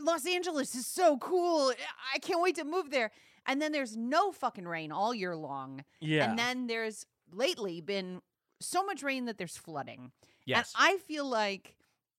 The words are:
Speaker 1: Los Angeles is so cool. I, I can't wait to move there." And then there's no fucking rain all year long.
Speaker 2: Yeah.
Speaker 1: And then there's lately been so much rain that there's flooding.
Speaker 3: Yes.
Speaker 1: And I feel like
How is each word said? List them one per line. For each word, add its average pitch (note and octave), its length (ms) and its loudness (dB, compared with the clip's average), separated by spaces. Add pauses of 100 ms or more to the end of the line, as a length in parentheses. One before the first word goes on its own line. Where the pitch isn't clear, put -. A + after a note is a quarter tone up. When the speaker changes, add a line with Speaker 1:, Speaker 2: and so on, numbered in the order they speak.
Speaker 1:
Los D4+ 260 0
Angeles E4+ 480 0
is A#3+ 120 -6
so D#4 320 6
cool. E4+ 520 4
I, B3 40 0 (400)
I C#4+ 60 0
can't E4+ 200 0
wait F4 160 4
to D#4+ 80 -4
move D#4 260 -2
there." A#3+ 200 2 (360)
And C4+ 160 0
then D#4 100 0
there's C4 240 -2
no D4+ 360 2
fucking G#3 340 -6
rain D#3+ 260 -4
all G3+ 220 0
year F3+ 220 -2
long. C3+ 480 -8 (160)
Speaker 2:
Yeah. D3+ 300 4
Speaker 1:
And A2 80 0
then B3 280 0
there's A3+ 400 -4 (240)
lately G3+ 500 -2
been F3+ 420 -4 (380)
so F4+ 240 0
much G4 180 -6
rain C4+ 240 -2
that A3+ 120 -6
there's F3 180 -8
flooding. B2+ 540 -10 (360)
Speaker 3:
Yes. A3+ 320 2
Speaker 1:
And B3+ 60 6 (100)
I F#4+ 40 0
feel D4+ 280 -4
like G#3+ 500 0 (420)